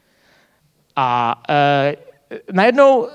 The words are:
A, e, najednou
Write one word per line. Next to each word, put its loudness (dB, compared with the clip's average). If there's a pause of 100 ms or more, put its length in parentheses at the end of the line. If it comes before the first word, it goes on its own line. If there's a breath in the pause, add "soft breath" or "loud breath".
(960)
A, -4
e, 0 (560)
najednou 2